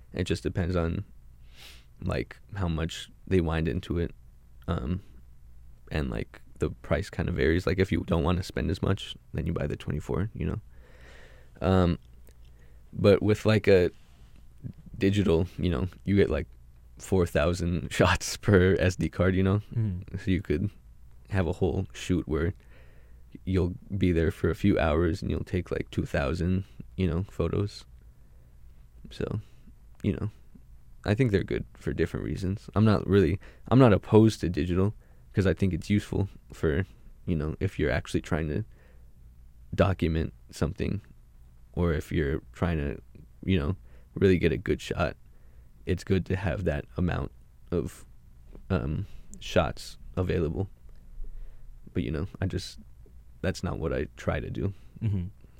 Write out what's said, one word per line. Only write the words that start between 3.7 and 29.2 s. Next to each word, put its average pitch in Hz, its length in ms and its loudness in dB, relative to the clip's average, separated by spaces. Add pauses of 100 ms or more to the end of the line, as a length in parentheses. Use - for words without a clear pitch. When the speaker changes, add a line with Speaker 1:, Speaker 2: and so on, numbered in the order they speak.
Speaker 1:
it, 85 140 -2 (540)
um, 85 340 -2 (880)
and, 71 200 -2
like, - 320 -8 (160)
the - 120 0
price - 380 -4
kind - 200 -4
of 87 80 -2
varies. 80 300 2
Like, 92 120 0
if 92 140 2
you - 140 0
don't 85 180 2
wanna 87 180 2
spend - 280 -4
as 95 120 -2
much, - 340 -2 (160)
then 85 140 -4
you 85 60 -2
buy 78 140 -2
the - 100 -4
twenty-four, 78 580 -4
you 80 120 -4
know? 95 140 -4 (1000)
Um, 90 380 4 (920)
but 104 300 6
with, 104 240 2
like, 107 220 4
a 92 220 6 (1080)
digital, 95 480 4 (100)
you 90 140 0
know, 85 180 0 (160)
you 98 120 2
get, 78 120 6
like, - 200 -2 (500)
four 92 260 2
thousand 85 680 0
<laughs> - 60 -6
shots - 380 2
per 95 420 6
S 92 180 2
D 82 120 -2
card, 92 260 2
you 95 100 2
know? 98 180 2 (120)
Speaker 2:
Mm-hmm. 98 440 -4
Speaker 1:
So - 120 -4
you 90 120 2
could 101 280 -2 (600)
have 95 160 2
a 82 60 -2
whole 95 420 0
shoot - 340 -2
where 78 240 0 (920)
you'll 90 280 2 (220)
be 95 160 4
there 82 180 4
for 85 200 0
a 76 40 0
few - 240 4
hours 82 440 2
and 90 80 -4
you'll 82 140 -4
take, - 260 -4
like, - 200 -6
two - 140 -2
thousand, 82 600 0 (320)
you 92 120 0
know, 85 220 0
photos. - 540 -2 (1300)
So, - 300 -4 (640)